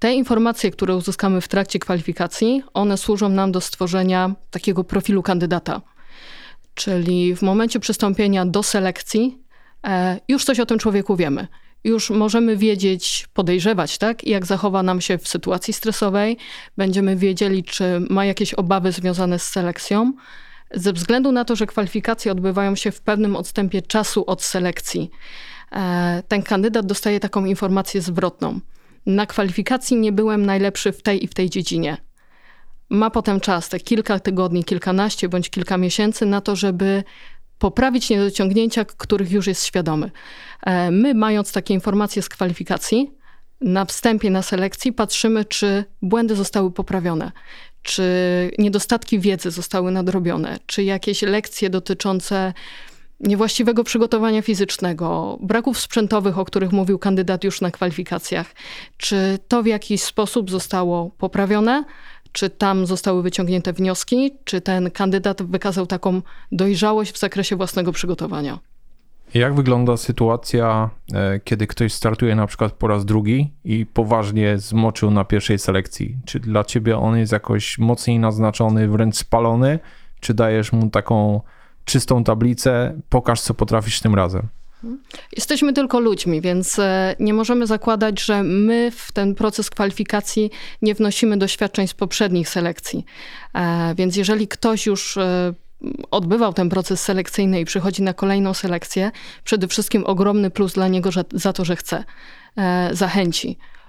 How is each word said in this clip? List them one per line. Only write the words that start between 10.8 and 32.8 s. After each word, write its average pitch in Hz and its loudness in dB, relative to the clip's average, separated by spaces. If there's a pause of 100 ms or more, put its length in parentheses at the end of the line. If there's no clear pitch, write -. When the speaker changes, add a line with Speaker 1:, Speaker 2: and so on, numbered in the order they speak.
Speaker 1:
wiemy. 165 0 (360)
Już 220 0
możemy 214 2
wiedzieć, 196 0
podejrzewać, 180 0
tak, 226 -2
jak 196 0
zachowa 196 0
nam 185 2
się 180 0
w - -10
sytuacji 185 -4
stresowej. 208 0 (400)
Będziemy 190 2
wiedzieli, 190 2
czy 180 0
ma 196 2
jakieś 196 0
obawy 185 0
związane 180 0
z - -6
selekcją. 196 0 (600)
Ze 185 0
względu 240 2
na 247 2
to, 240 0
że 214 0
kwalifikacje 202 -2
odbywają 190 0
się 202 -2
w - -16
pewnym 208 2
odstępie 196 -2
czasu 208 0
od 185 -2
selekcji, 175 -4 (600)
e, 175 0
ten 202 0
kandydat 214 2
dostaje 202 0
taką 196 -2
informację 190 0
zwrotną, 180 -2 (460)
na 202 2
kwalifikacji 220 0
nie 220 2
byłem 214 2
najlepszy 196 0
w - -14
tej 196 0
i - -4
w - -12
tej 185 0
dziedzinie. 165 -2 (920)